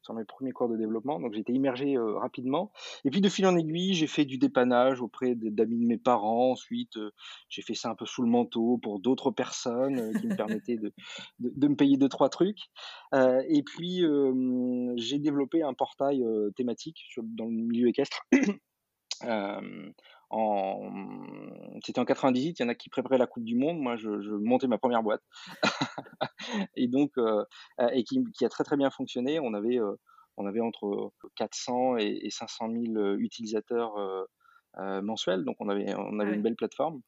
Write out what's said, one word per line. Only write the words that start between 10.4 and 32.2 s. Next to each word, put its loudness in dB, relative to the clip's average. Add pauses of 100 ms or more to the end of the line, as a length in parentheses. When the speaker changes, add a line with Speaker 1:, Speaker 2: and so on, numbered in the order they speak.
Speaker 2:
<laughs> -
Speaker 1:
de, -6 (460)
de, -4
de 4
me 4
payer 6
deux 6
trois 4
trucs. 0 (440)
Heu, 6
et 4
puis, -4
hem, 2
j'ai -2
développé 0
un -2
portail, 0
heu, 0
thématique -4 (100)
sur, -10
dans -8
le -4
milieu 2
équestre. 0 (100)
<clears throat> 4 (640)
Hem, -4 (380)
en... -2 (920)
c'était -2
en 4
quatre-vingt-dix-huit, 2
il 0
y 0
en 0
a -2
qui -18
préparaient 0
la 4
Coupe -10
du -2
Monde. 0
Moi, -2
je, -4
je -6
montais 2
ma 2
première 2
boîte. 0 (400)
<laughs> -4
Et 2
donc, 2
heu, 2 (360)
heu, 4
et 2
qui, 0 (140)
qui 2
a 2
très, -4
très 0
bien 4
fonctionné. -2
On -2
avait, 0
heu, 0 (400)
on -4
avait -2
entre -4 (220)
quatre -6
cents 0
et 2
et, -4